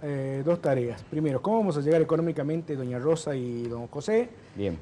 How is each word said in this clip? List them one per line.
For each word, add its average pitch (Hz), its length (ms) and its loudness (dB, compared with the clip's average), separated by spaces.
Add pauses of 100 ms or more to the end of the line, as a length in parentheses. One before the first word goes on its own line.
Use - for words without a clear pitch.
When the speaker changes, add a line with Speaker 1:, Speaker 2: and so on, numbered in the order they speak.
Speaker 1:
eh, 135 420 -4
dos 170 160 2
tareas? 120 400 0
Primero, 151 400 0
¿cómo 220 160 2
vamos 190 220 2
a - 20 0
llegar 156 220 6
económicamente, 160 720 0
doña 123 240 -4
Rosa 151 360 0
y 120 280 -4
don 117 240 -6
José, 226 420 0 (260)
Speaker 2:
Bien. 95 260 -2